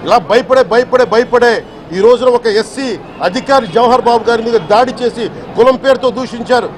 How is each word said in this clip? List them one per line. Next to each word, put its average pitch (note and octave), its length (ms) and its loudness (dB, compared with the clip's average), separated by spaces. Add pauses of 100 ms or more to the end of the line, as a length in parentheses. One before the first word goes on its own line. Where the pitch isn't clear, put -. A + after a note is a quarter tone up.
ఇలా F#3+ 140 2
భయపడే, A#3+ 460 2
భయపడే, B3 420 2
భయపడే A#3 580 2 (300)
ఈ F3+ 60 -4
రోజున A#3+ 280 4
ఒక A#3+ 200 0
ఎస్సీ A3 520 -4 (220)
అధికారి A#3+ 460 0
జవహర్ A#3 340 2
బాబు A3+ 280 0
గారి A3+ 140 0
మీద A#3 100 -4
దాడి G#3+ 380 2
చేసి A#3 380 -4 (260)
కులం B3+ 200 4
పేరుతో C4 340 0
దూషించారు. A#3 680 -4